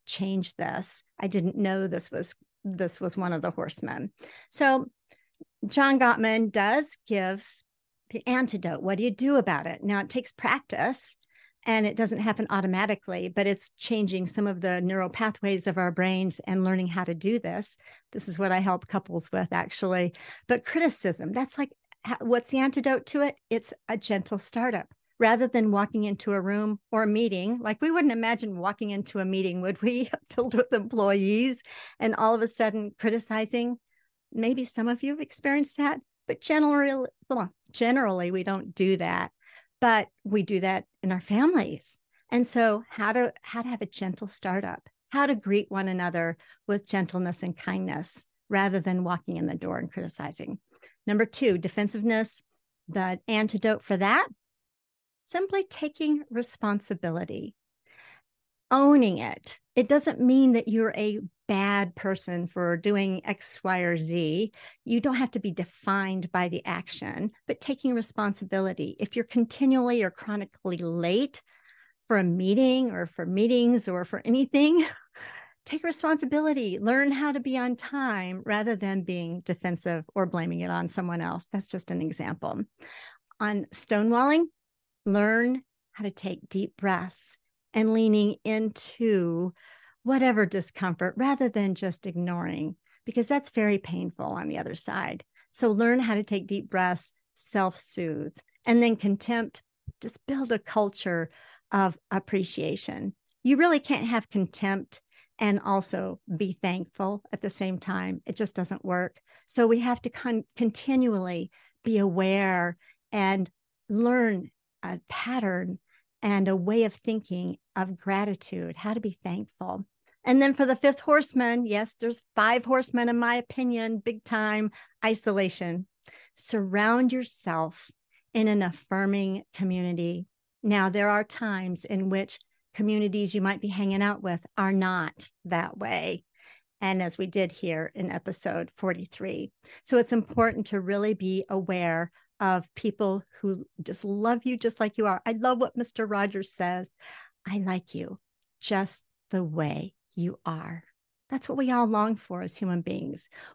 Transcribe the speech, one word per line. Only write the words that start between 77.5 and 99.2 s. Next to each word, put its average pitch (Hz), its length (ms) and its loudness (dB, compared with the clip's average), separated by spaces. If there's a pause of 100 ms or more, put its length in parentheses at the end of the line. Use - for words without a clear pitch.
on 247 180 -2
time 202 720 -4
rather 214 300 0
than 196 260 -2
being 175 400 -6
defensive 170 720 -4
or 190 120 0
blaming 170 360 -4
it 180 80 -4
on 170 180 -2
someone 175 340 -4
else. 170 300 -6
That's 196 160 -6
just - 240 -10
an 175 100 -4
example. - 600 -6 (800)
On 208 340 -2
stonewalling, 240 720 2 (600)
learn 220 580 2 (280)
how - 120 -10
to 202 80 -4
take - 380 -10
deep - 280 -4
breaths 185 600 -4 (360)
and 220 200 4
leaning 214 500 6
into 208 1080 0 (500)
whatever 247 420 4
discomfort 185 720 -4
rather 262 320 2
than 202 240 0
just 180 320 -6
ignoring, 175 720 -4 (300)
because 233 220 -2
that's 285 220 0
very 208 300 2
painful 175 460 -8
on 185 220 -6
the 151 120 -6
other - 160 -10
side. - 480 -8 (260)
So 233 220 0
learn 233 280 4
how 226 140 0
to 208 100 0
take 202 240 -4
deep 202 220 -6
breaths, 180 420 0 (220)
self-soothe, - 1040 -4 (300)
and 233 180 6
then 233 120 4
contempt. 208 680 -2 (360)